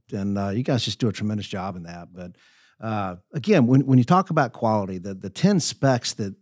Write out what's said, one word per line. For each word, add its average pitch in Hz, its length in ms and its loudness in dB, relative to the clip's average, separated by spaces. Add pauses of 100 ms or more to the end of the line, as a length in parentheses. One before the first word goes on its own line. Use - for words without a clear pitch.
(120)
And, 101 260 -4
uh, 98 120 -2
you 110 140 -2
guys 135 220 0
just 101 140 -6
do 120 100 0
a 98 40 -2
tremendous 107 340 -4
job 95 280 -8
in 90 80 -12
that. 87 300 -16
But, 90 240 -16 (420)
uh, 101 380 -6 (160)
again, 151 340 4
when, 135 180 6
when 135 120 6
you 123 80 6
talk 185 240 4
about 151 240 0
quality, 104 440 0
the, 95 160 -8
the 98 160 -10
ten 190 300 2
specs - 540 0
that, 101 280 -6